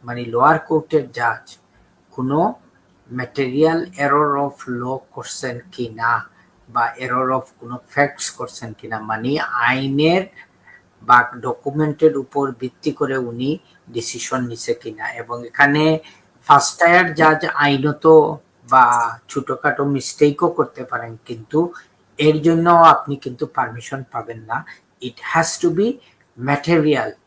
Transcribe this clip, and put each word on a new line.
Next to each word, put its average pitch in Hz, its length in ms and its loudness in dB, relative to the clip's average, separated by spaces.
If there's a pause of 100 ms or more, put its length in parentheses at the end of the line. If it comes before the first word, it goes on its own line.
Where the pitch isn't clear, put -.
মানে 120 180 -8 (120)
লোয়ার 143 260 4
কোর্টের 156 520 -2
জাজ, 117 320 -4 (720)
কোনো 135 240 -2 (720)
material 135 680 -2 (260)
error 143 260 2 (140)
of 139 100 -10 (260)
law 131 180 -6 (160)
করছেন 123 400 -10 (180)
কি 123 120 -8 (140)
না 117 120 -2 (580)
বা 117 160 -2 (200)
error 127 320 -2
of 131 80 -6 (140)
কোনো 120 160 -12 (180)
ফ্যাক্টস 143 340 -2 (100)
করছেন 120 320 -12 (100)
কি - 80 -18
না, 113 100 -8 (120)
মানে 113 220 -4 (380)
আইনের 139 540 2 (840)
বা 123 100 6 (280)
ডকুমেন্টের 147 680 0 (100)
উপর 139 200 -4 (180)
ভিত্তি 131 380 -6
করে 135 180 -2 (120)
উনি 123 200 -6 (460)
ডিসিশন 120 540 -6
নিছে 117 320 -6
কি 113 180 -12
না। 113 60 -10 (160)
এবং 117 160 -10 (120)
এখানে 147 340 2 (640)
ফার্স্ট 143 320 4
টায়ার 175 280 6 (120)
জাজ 156 220 4 (240)
আইনত 143 400 0 (680)
বা 131 140 8 (440)
ছোটখাটো 139 540 -2 (120)
মিস্টেকও 147 600 0
করতে 143 340 -4
পারেন, 117 220 -8 (120)
কিন্তু 120 340 -4 (600)
এর 151 260 4
জন্য 165 220 4 (260)
আপনি - 200 -2 (120)
কিন্তু 123 180 -8 (140)
পারমিশন 120 420 -6 (140)
পাবেন 113 260 -10 (100)
না। 120 80 -6 (500)
It - 100 -12 (140)
has 165 180 2 (120)
to 175 60 0 (100)
be 208 100 0 (500)
material 143 720 0 (180)